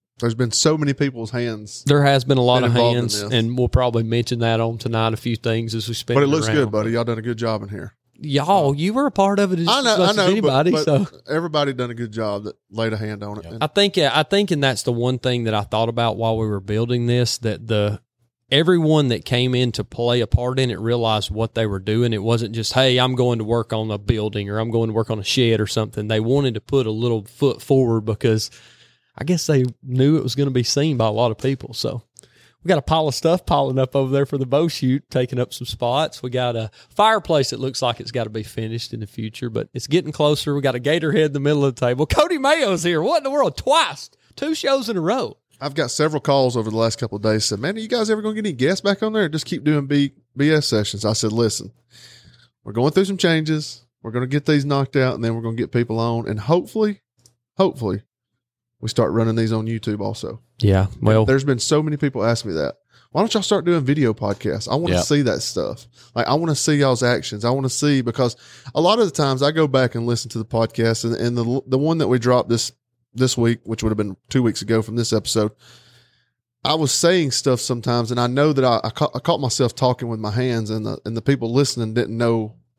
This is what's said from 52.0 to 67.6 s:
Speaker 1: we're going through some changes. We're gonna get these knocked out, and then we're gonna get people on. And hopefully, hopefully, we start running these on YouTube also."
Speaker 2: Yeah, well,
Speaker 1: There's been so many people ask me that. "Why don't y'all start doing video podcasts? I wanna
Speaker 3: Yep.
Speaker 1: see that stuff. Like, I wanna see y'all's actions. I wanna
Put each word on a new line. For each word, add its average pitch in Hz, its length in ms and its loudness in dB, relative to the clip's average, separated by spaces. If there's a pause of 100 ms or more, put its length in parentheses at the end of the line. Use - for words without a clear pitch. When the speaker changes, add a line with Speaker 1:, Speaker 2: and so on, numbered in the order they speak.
Speaker 1:
we're 107 100 -14
going 127 180 2
through 196 140 4
some 190 120 -4
changes. 156 640 0 (220)
We're 113 80 -10
gonna 123 160 -2
get 139 180 -2
these 147 200 2
knocked 139 300 0
out, 131 200 2
and 117 80 -6
then 113 120 0
we're 117 60 -6
gonna 113 140 -6
get 117 160 -4
people 117 280 0
on. 117 280 -2
And 107 120 -4
hopefully, 185 600 0 (560)
hopefully, 113 460 0 (760)
we 113 100 -8
start 110 220 2
running 113 240 2
these 113 180 0
on 110 140 -2
YouTube 107 340 -6
also." 104 400 -8 (180)
Speaker 2:
Yeah, 95 280 4 (140)
well, 110 240 4
Speaker 1:
There's 135 180 2
been 135 160 0
so 156 240 0
many 151 140 -2
people 131 280 -2
ask 117 200 0
me 98 80 -6
that. 76 220 -4 (360)
"Why 156 100 0
don't 220 120 0
y'all 208 100 0
start 185 220 0
doing 170 180 2
video 131 300 2
podcasts? 104 580 -4
I - 40 0
wanna 151 200 0
Speaker 3:
Yep. 87 100 2
Speaker 1:
see 147 180 2
that 110 180 0
stuff. - 460 -6 (280)
Like, 117 120 -2
I 127 60 0
wanna 160 220 0
see 151 200 0
y'all's 131 280 2
actions. 117 420 -2
I 120 60 2
wanna 131 180 -2